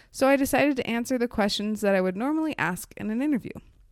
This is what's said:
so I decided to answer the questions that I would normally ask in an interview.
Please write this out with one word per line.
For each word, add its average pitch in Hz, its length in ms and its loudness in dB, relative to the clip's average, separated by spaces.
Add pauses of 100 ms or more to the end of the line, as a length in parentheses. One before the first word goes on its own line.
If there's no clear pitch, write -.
(120)
so - 160 2
I 277 80 6
decided 269 400 2
to 262 120 -4
answer 240 300 -2
the 240 120 0
questions 208 500 -2
that 196 160 2
I 185 60 4
would 185 160 0
normally 302 400 -2
ask 170 400 -4
in 208 120 -6
an 226 120 -2
interview. 285 320 -2 (380)